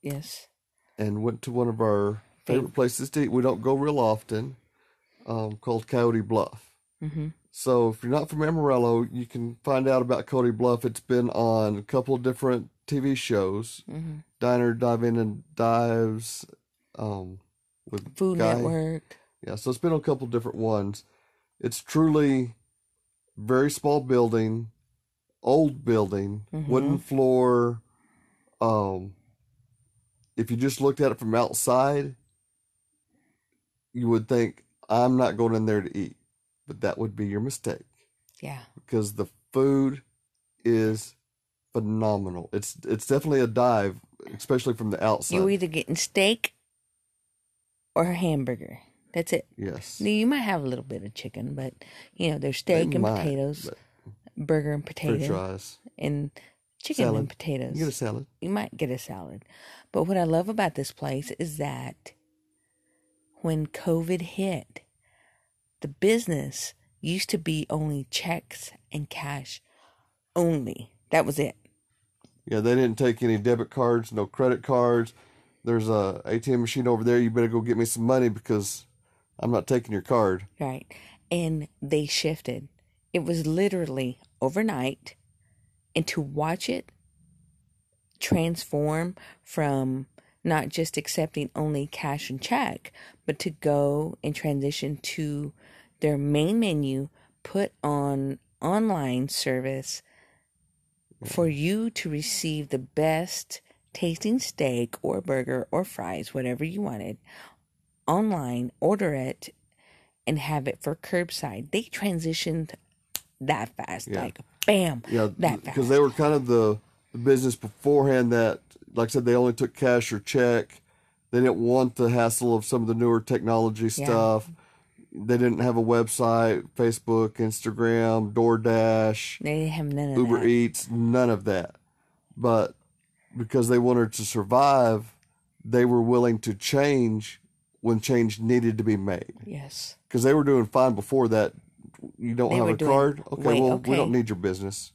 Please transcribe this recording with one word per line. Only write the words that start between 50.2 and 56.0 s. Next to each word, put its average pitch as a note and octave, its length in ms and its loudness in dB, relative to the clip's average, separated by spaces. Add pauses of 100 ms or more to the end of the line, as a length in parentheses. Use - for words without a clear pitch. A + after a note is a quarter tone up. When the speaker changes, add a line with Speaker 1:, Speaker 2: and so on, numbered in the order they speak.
Speaker 1:
might C#4 120 2
have G3 260 -2
a - 20 -4
little B2 180 -6
bit G#2 200 -10
of G#2+ 80 -12
chicken, A#2 420 -10
but, C3 200 -8 (400)
you E3+ 160 -2
know, D3 80 -4
there's C#3 240 -4
Speaker 2:
They E3+ 200 2
Speaker 1:
steak D#3 120 0
and - 80 2
Speaker 2:
might, G#2+ 160 2
Speaker 1:
potatoes, C#3+ 500 -4
Speaker 2:
but - 100 -16 (680)
Speaker 1:
burger D3+ 260 0
and D3 120 -4
Speaker 2:
french - 120 -14
Speaker 1:
potato, C#3+ 380 -2
Speaker 2:
fries. F#2+ 440 -8 (200)
Speaker 1:
and D3 320 -4 (520)